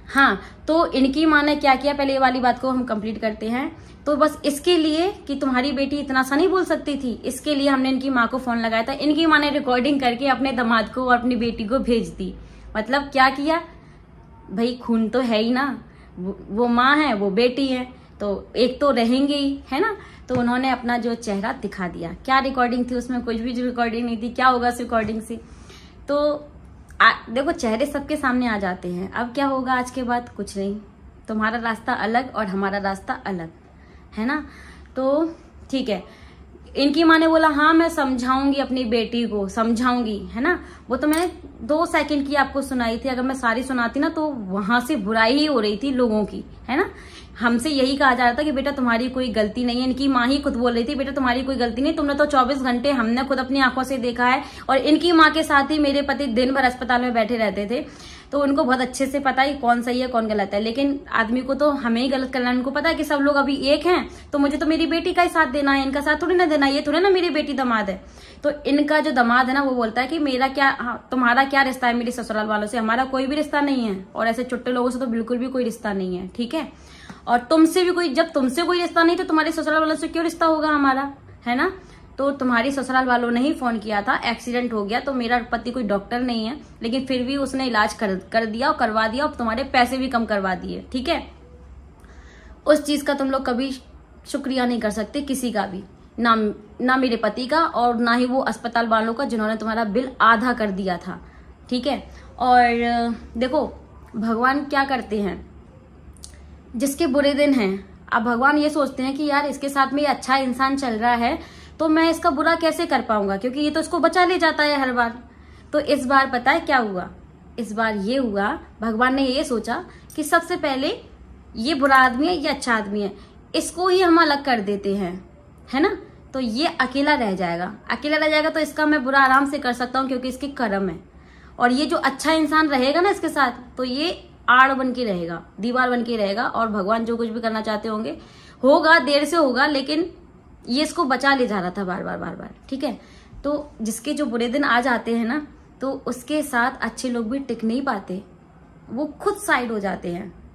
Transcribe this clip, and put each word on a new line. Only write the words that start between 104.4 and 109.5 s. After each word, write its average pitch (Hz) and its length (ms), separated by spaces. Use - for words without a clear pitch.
क्या 277 180
करते 220 380
हैं, 175 160
जिसके 277 320
बुरे 277 260
दिन 285 200
हैं, 196 340
अब 233 100
भगवान 240 340
ये 294 120
सोचते 269 340
हैं 269 140
कि 302 60
"यार, 285 220
इसके 277 240